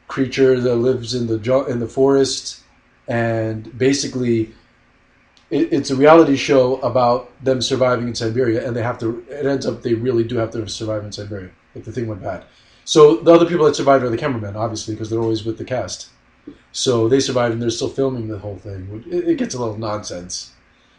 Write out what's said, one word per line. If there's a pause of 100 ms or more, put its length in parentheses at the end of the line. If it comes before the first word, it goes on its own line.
creature
that
lives
in
the
ju-,
in
the
forest, (460)
and
basically (960)
it,
it's
a
reality
show
about (120)
them
surviving
in
Siberia,
and
they
have
to,
it
ends
up
they
really
do
have
to
survive
in
Siberia. (260)
Like,
the
thing
went
bad. (400)
So
the
other
people
that
survived
are
the
cameramen,
obviously,
'cause
they're
always
with
the
cast. (640)
So
they
survived,
and
they're
still
filming
the
whole
thing.
It,
it
gets
a
little
nonsense. (480)